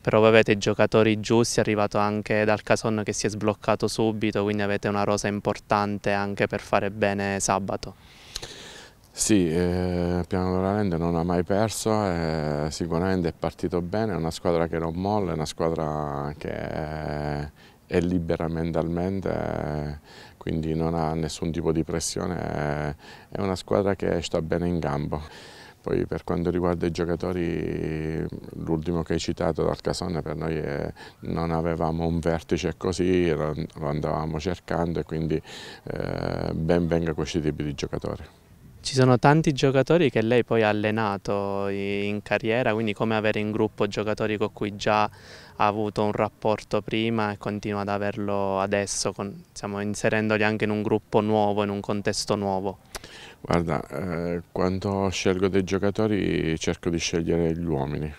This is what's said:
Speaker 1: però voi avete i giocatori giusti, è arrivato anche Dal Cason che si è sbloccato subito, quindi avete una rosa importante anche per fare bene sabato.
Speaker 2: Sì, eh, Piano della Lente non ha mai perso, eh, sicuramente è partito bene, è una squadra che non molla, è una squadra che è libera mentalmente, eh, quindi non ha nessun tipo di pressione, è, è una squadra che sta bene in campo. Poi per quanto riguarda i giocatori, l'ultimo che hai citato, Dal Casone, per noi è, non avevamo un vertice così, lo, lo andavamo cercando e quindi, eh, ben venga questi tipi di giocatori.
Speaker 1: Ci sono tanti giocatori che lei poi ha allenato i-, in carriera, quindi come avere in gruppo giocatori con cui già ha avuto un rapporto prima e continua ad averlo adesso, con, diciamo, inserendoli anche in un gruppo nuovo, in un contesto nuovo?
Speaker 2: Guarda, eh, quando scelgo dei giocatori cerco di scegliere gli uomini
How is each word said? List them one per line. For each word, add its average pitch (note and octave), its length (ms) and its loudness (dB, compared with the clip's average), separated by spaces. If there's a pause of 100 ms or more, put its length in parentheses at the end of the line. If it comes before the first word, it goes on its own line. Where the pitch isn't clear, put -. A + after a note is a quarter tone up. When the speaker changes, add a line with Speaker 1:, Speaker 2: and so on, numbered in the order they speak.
Speaker 1:
però - 180 4
voi A2 100 10
avete A2 240 8
i G#2 40 4
giocatori G#2+ 640 4
giusti, A2+ 380 2
è - 20 4
arrivato G#2 380 2
anche G#2+ 480 0
Dal G#2+ 160 2
Cason A2 420 0
che G#2+ 80 -4
si - 140 -2
è - 20 4
sbloccato G#2 580 0
subito, G#2+ 580 0
quindi G#2 180 0
avete G2+ 260 -2
una G2+ 160 2
rosa G#2 240 2
importante G#2 840 0
anche G2+ 340 0
per G2+ 140 -2
fare G2+ 300 0
bene G2+ 480 0
sabato. G2 580 -2 (1120)
Speaker 2:
Sì, F2+ 420 4
eh, F2+ 760 0
Piano F#2 280 0
della F#2+ 220 2
Lente G2+ 200 0
non E2+ 180 0
ha E2 80 2
mai F2 200 2
perso, G#2+ 640 0
eh, D#2 640 0
sicuramente F2 580 0
è D#2+ 100 -4
partito F2 440 -2
bene, G#2 320 -2
è - 20 -2
una D#2+ 140 -2
squadra E2+ 380 0
che E2 100 -2
non E2 160 -2
molla, G2 380 0
è - 20 -2
una D#2 100 -2
squadra D2+ 960 -2
che D2+ 1120 -6 (360)
è F2+ 140 2
libera E2+ 480 0
mentalmente, E2 840 -2
eh, D2+ 960 -6 (120)
quindi D#2+ 380 -4
non E2 200 0
ha D#2+ 200 0
nessun E2 360 -4
tipo D#2+ 220 0
di D#2+ 100 2
pressione, F2+ 560 -4
è, D2+ 560 -2 (360)
è - 100 -6
una F#2+ 160 -2
squadra G2 400 2
che F2 260 0
sta - 200 -2
bene E2+ 260 0
in F2 100 0
campo. D2 420 -2 (600)
Poi F2+ 260 0
per E2+ 160 -4
quanto F2 280 0
riguarda F2 360 2
i F2 60 2
giocatori, E2 1300 -2 (300)
l'ultimo D#2+ 480 -2
che E2+ 120 -2
hai E2 40 2
citato, E2 460 0
Dal D#2+ 160 0
Casone, E2 420 -4
per D#2 140 -6
noi D#2+ 200 -4
è, D2+ 360 -6 (280)
non E2 300 -2
avevamo E2 560 0
un E2+ 140 0
vertice E2 560 -2
così, F2+ 540 2
lo, D2+ 240 0
lo D#2 340 -6
andavamo D#2 500 -2
cercando E2+ 600 -2
e D#2 40 -4
quindi, D#2+ 360 -2 (440)
eh, G1+ 680 -4
ben E2+ 340 2
venga E2 260 2
questi D#2+ 280 -2
tipi D2 240 -2
di D2 100 -4
giocatori. D2+ 500 -6 (560)
Speaker 1:
Ci - 140 -8
sono B2+ 240 8
tanti D3+ 340 6
giocatori C3+ 580 4
che A2+ 120 2
lei A2+ 220 4
poi A#2 180 2
ha G#2+ 60 6
allenato G2+ 1000 0
i-, G2+ 400 -2
in G#2 160 -4
carriera, A2+ 500 0
quindi G#2+ 220 0
come A2+ 220 0
avere G#2+ 240 2
in G#2+ 100 -2
gruppo G#2+ 380 0
giocatori G#2+ 480 -2
con G2+ 160 -2
cui G#2 240 -6
già G#2+ 340 2 (480)
ha A2 80 4
avuto G#2 380 0
un G#2 80 0
rapporto G#2+ 680 -2
prima A2 500 -2
e G2 60 -8
continua G#2 420 -4
ad G2+ 80 -4
averlo G2+ 720 -2
adesso, G2+ 520 0
con, G#2+ 300 -8 (100)
diciamo, G2+ 280 -6
inserendoli G#2+ 640 0
anche G#2+ 200 2
in G#2+ 60 0
un G#2+ 120 0
gruppo A2 380 2
nuovo, G#2 440 2
in G2+ 60 -2
un G2+ 100 -2
contesto G#2 560 -2
nuovo? G2 420 -2 (600)
Speaker 2:
Guarda, E2 480 0
eh, F2 540 -4 (100)
quando F#2+ 560 0
scelgo F#2+ 400 2
dei F#2+ 160 2
giocatori F2+ 920 0
cerco - 320 -2
di E2+ 100 0
scegliere E2+ 580 0
gli E2+ 80 -4
uomini D2 540 -2